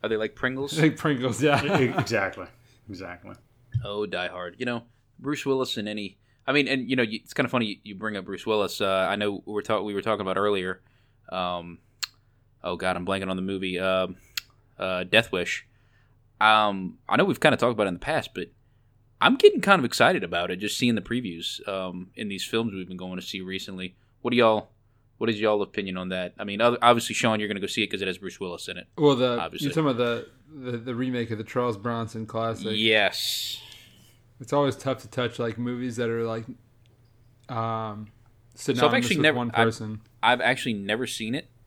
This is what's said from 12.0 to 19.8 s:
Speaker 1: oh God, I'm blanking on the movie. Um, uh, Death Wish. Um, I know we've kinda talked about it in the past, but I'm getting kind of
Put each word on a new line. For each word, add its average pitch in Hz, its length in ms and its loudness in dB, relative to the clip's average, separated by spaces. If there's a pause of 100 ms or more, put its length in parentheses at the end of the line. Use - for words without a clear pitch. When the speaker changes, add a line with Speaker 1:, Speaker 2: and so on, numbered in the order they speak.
Speaker 1:
oh 90 120 -4
God, 90 200 -2
I'm 90 100 -6
blanking 98 220 -2
on 95 80 -2
the 92 60 -4
movie. 95 360 -4
Um, 92 380 0 (640)
uh, 92 260 -4
Death 107 280 2
Wish. - 340 -4 (760)
Um, 104 580 2 (100)
I 104 80 0
know 156 80 4
we've 165 160 0
kinda - 180 4
talked 123 140 2
about 107 120 0
it 98 40 0
in 92 60 -2
the 85 60 -12
past, 151 340 -4
but 90 140 -8 (720)
I'm - 160 6
getting 415 240 8
kind 196 180 6
of 139 60 2